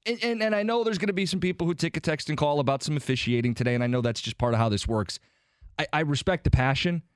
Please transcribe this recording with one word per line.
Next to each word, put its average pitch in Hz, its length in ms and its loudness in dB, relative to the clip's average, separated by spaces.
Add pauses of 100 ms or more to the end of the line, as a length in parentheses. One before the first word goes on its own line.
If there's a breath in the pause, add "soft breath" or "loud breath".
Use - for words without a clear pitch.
And, 226 180 -4
and, 233 180 -2
and 220 140 2
I 208 80 0
know 226 220 0
there's 220 120 0
gonna 202 140 0
be 190 140 0
some 180 160 -2
people 180 260 0
who 175 60 2
take 160 240 -4
a - 20 -6
text 156 300 -2
and 151 80 -2
call 147 240 2
about 135 200 0
some 156 140 -2
officiating 120 580 0
today, 123 220 0
and 123 80 0
I 120 40 0
know 123 120 0
that's 95 220 -2
just - 160 -8
part 120 160 0
of 110 60 2
how 113 100 4
this 104 180 0
works. 107 320 -2 (580)
I, 151 140 -2
I 151 80 2
respect 156 460 0
the - 40 2
passion. 135 540 2 (120)